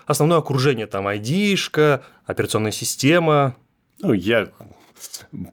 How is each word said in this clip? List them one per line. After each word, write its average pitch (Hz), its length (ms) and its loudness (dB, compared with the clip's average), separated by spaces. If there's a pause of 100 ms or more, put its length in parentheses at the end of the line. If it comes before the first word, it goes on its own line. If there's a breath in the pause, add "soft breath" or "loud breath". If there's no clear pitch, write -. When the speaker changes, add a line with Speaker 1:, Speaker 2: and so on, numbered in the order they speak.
Speaker 1:
основное 151 320 2
окружение? 131 480 0
Там 98 200 -4
айдишка, 147 960 0 (240 loud breath)
операционная 107 440 -2
система? 143 880 0 (460)
Speaker 2:
Ну, 175 100 2
я 101 360 0 (1040 loud breath)